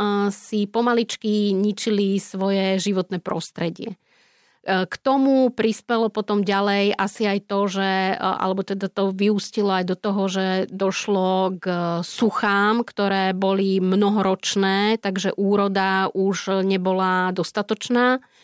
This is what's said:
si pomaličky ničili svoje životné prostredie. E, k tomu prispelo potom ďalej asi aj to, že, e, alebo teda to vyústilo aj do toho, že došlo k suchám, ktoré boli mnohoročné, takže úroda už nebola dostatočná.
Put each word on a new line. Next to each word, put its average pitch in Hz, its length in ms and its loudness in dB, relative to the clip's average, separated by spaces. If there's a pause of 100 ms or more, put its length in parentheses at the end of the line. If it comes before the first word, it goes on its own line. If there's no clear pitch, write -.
(280)
si 208 380 -4
pomaličky 226 840 0
ničili 202 640 0
svoje 190 600 0
životné 185 400 -2
prostredie. 170 760 -6 (680)
E, 185 240 -2
k 180 120 -10
tomu 269 540 4
prispelo 226 560 -2
potom 208 380 -2
ďalej 202 500 2
asi 202 300 -2
aj 202 200 0
to, 202 140 -4 (100)
že, 190 140 -4 (260)
e, 190 60 0
alebo 190 480 -2
teda 196 240 -6
to 196 240 -2
vyústilo 202 600 0
aj 185 120 0
do 180 120 -2
toho, 202 300 -2
že 190 200 -2 (220)
došlo 190 580 0 (300)
k - 100 -10 (340)
suchám, 208 840 0
ktoré 196 480 0
boli 190 480 2
mnohoročné, 196 1200 2
takže 190 360 -2
úroda 196 760 2
už 190 540 0
nebola 185 720 0
dostatočná. 240 880 0 (220)